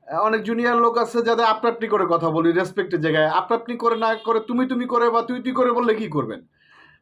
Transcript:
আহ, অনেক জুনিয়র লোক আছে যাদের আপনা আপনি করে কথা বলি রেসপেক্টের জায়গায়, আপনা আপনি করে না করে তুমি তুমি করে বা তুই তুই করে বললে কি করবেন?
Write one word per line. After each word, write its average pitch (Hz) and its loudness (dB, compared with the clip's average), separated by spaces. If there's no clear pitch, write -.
আহ, 151 -6
অনেক 220 0
জুনিয়র 233 0
লোক 233 2
আছে 233 -2
যাদের 233 2
আপনা 220 2
আপনি 226 -6
করে 196 2
কথা 165 0
বলি 165 2
রেসপেক্টের 180 -2
জায়গায়, 156 2
আপনা 185 0
আপনি 233 -6
করে 233 2
না 226 0
করে 220 0
তুমি 240 -2
তুমি 254 -4
করে 240 2
বা 226 2
তুই 254 -6
তুই 254 -4
করে 247 2
বললে 233 2
কি 214 -6
করবেন? 123 -6